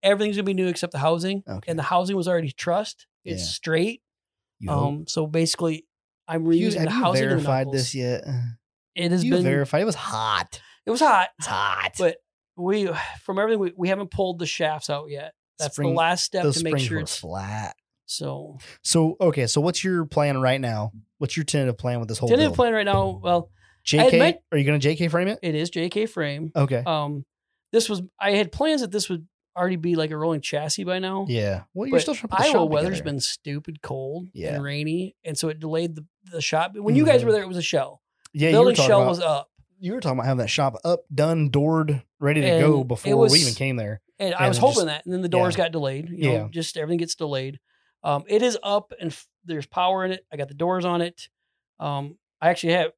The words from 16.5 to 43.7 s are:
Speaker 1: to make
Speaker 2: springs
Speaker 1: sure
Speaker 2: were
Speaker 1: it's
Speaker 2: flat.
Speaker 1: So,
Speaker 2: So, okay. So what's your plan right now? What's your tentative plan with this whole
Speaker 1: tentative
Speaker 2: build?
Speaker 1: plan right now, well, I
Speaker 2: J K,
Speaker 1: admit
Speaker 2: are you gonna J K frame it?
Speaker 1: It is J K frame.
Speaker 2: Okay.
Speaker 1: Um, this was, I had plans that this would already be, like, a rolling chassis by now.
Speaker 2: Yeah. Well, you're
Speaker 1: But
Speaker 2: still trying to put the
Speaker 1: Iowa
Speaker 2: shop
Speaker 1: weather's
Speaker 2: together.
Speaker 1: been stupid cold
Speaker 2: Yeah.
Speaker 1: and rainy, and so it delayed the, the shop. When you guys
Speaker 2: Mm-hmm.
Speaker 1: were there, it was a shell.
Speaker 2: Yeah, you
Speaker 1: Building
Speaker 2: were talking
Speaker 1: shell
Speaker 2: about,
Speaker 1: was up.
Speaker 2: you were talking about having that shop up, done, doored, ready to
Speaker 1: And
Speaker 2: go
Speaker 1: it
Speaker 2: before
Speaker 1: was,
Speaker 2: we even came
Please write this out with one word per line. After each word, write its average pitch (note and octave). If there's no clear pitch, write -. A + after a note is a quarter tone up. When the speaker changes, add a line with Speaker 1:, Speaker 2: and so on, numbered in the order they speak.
Speaker 1:
to E3
make D#3+
Speaker 2:
springs C3+
Speaker 1:
sure G#2+
Speaker 2:
were G2+
Speaker 1:
it's -
Speaker 2:
flat. G2
Speaker 1:
So, C#3+
Speaker 2:
So, D#3+
okay. D3+
So D3
what's E3+
your F3+
plan D3
right C3
now? A2
What's -
your D#3+
tentative C3+
plan B2
with A2+
this A2
whole B2
Speaker 1:
tentative C#4
Speaker 2:
build? -
Speaker 1:
plan A#3+
right G#3+
now, G3
well, F3
I -
Speaker 2:
J D3+
K, A3+
Speaker 1:
admit E4
Speaker 2:
are D#3
you C#3
gonna D3+
J D3
K E3+
frame F3
it? G#3+
Speaker 1:
It E3
is D#3+
J E3+
K G#3
frame. D#3+
Speaker 2:
Okay. C3+
Speaker 1:
Um, D3
this A3+
was, G3
I G3+
had G3+
plans D4+
that G#3
this G3+
would E3+
already F3+
be, E3+
like, D#3
a D#3
rolling D#3
chassis D3+
by F3+
now. F#3+
Speaker 2:
Yeah. G#2
Well, G3+
you're C4+
Speaker 1:
But -
Speaker 2:
still D4+
trying A3+
to F#3
put -
the A3+
Speaker 1:
Iowa D4+
Speaker 2:
shop D#3
Speaker 1:
weather's E3
Speaker 2:
together. D3+
Speaker 1:
been C#3
stupid D3+
cold C#3
Speaker 2:
Yeah. F#2+
Speaker 1:
and C#3+
rainy, D#3
and D#3
so D#3+
it D#3
delayed D#3+
the, D3+
the E3
shop. D#3+
When G#3+
you D4
guys C#4+
Speaker 2:
Mm-hmm. A#3
Speaker 1:
were A3+
there, G#3
it F#3
was F#3
a F3
shell. C#3+
Speaker 2:
Yeah, D3+
you D#3+
Speaker 1:
Building A#3+
Speaker 2:
were -
talking C3+
Speaker 1:
shell B2
Speaker 2:
about, B2
Speaker 1:
was D3+
up. D3+
Speaker 2:
you F#3
were B3
talking C3+
about A#2
having C3
that G#2
shop C3+
up, E3+
done, D3+
doored, D3+
ready D3
to C#3
Speaker 1:
And E3
Speaker 2:
go D#3
Speaker 1:
it B2
Speaker 2:
before -
Speaker 1:
was, A#3
Speaker 2:
we -
even C3
came C3+